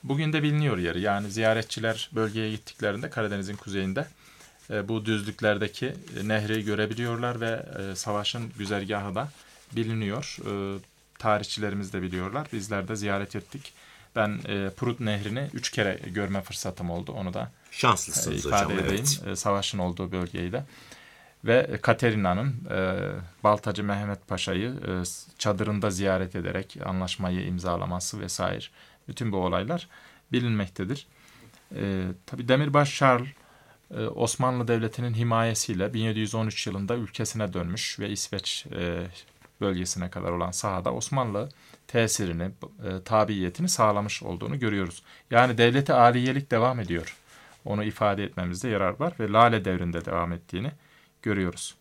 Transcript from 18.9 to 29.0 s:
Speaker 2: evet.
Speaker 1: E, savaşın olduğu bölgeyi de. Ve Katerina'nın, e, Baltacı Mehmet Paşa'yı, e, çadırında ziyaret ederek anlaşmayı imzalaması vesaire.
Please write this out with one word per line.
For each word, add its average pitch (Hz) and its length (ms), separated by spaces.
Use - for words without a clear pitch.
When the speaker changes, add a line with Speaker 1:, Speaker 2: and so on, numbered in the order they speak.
Speaker 2:
evet. - 60
Speaker 1:
E, 95 40
savaşın 101 420
olduğu 90 340
bölgeyi 90 400
de. 131 120
Ve 120 360
Katerina'nın, 113 720
e, 95 240
Baltacı 104 400
Mehmet 101 440
Paşa'yı, 95 420
e, 92 340
çadırında 104 540
ziyaret 92 440
ederek 90 500
anlaşmayı 92 600
imzalaması 90 720
vesaire. 95 460